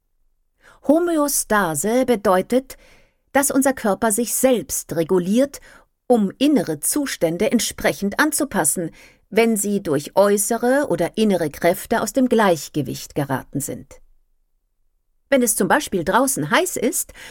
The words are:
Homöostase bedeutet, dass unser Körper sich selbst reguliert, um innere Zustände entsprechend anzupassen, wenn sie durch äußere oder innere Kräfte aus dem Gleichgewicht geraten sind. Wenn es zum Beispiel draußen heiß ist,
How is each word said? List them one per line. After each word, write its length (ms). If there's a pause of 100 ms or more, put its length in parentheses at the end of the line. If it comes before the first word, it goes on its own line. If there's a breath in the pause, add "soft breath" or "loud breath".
(880 soft breath)
Homöostase 1160
bedeutet, 720 (540 soft breath)
dass 180
unser 240
Körper 380
sich 240
selbst 600
reguliert, 680 (440 loud breath)
um 320
innere 420
Zustände 720
entsprechend 680
anzupassen, 720 (380 soft breath)
wenn 280
sie 260
durch 320
äußere 720
oder 300
innere 320
Kräfte 520
aus 120
dem 160
Gleichgewicht 840
geraten 460
sind. 360 (1300)
Wenn 140
es 140
zum 100
Beispiel 380
draußen 440
heiß 280
ist, 340 (200 loud breath)